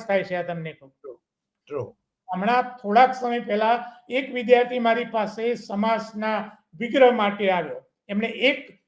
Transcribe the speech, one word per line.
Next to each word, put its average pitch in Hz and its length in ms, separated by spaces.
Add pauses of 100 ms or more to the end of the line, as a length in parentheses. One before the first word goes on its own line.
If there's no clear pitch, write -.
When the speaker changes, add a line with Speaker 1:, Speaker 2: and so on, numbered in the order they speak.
Speaker 1:
થાય 196 180
છે. 180 100
આ 175 80
તમને 170 300
કહું. 135 180
Speaker 2:
ટ્રુ, 127 320 (440)
ટ્રુ. 139 300 (380)
Speaker 1:
હમણાં 226 280 (200)
થોડાક 247 380
સમય 240 200
પહેલા 220 440 (240)
એક 262 260
વિદ્યાર્થી 247 440
મારી 233 260
પાસે 226 500
સમાસના 214 960 (240)
વિગ્રહ 240 380
માટે 202 380
આવ્યો. 160 340 (240)
એમણે 208 200
એક 262 600